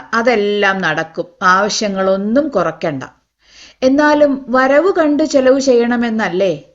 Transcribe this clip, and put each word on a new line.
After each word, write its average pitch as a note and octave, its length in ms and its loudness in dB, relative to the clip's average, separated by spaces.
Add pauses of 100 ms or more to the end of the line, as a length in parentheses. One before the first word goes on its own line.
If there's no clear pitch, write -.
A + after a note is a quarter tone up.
(140)
അതെല്ലാം G#3 680 0
നടക്കും. D#3+ 440 -4 (160)
ആവശ്യങ്ങളൊന്നും G3 1080 0
കുറയ്ക്കണ്ട. D#3+ 540 -4 (800)
എന്നാലും D4 640 2
വരവ് C4+ 460 2
കണ്ട് D4+ 300 0
ചെലവ് C4+ 360 2
ചെയ്യണമെന്നല്ലേ? A3+ 1040 0 (120)